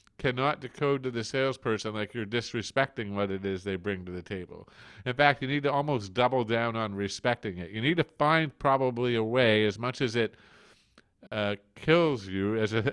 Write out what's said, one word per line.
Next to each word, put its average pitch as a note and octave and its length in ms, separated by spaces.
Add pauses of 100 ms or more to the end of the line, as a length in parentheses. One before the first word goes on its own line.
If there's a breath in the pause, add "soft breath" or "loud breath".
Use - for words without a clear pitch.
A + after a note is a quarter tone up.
(180 soft breath)
cannot C3+ 440
decode C#3 420
to B2+ 80
the A#2 120
salesperson B2 720
like G#2+ 200
you're A2+ 120
disrespecting A2+ 880
what G2+ 160
it F#2+ 140
is F#2+ 180
they G2 140
bring F#2 300
to F2+ 60
the F2+ 100
table. F2 480 (360 loud breath)
In B2 80
fact, C#3+ 280
you C3 80
need C#3+ 140
to C#3+ 80
almost C#3 420
double B2 320
down A#2 320
on G#2+ 180
respecting G2+ 640
it. F2 140
You A2 100
need D#3 160
to D#3+ 80
find D#3 520
probably B2+ 580
a A2 80
way, A2 420
as G2+ 120
much A#2+ 220
as A#2 160
it, A2+ 200 (920 soft breath)
uh, G2+ 280 (180)
kills D#3 500
you G2 300
as A2 180
a, A2 180